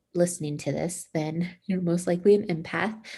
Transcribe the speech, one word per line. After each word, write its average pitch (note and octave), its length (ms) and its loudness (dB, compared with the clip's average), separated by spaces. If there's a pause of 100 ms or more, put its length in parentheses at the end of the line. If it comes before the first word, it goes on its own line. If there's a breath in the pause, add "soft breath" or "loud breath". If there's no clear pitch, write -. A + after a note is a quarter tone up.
(160)
listening E3+ 420 0
to D3 140 -4
this, D3+ 420 -4
then D#3+ 360 -2 (180)
you're F#3 140 0
most F3 260 0
likely F3+ 280 6
an G#3 120 2
empath F3 520 -2 (180 loud breath)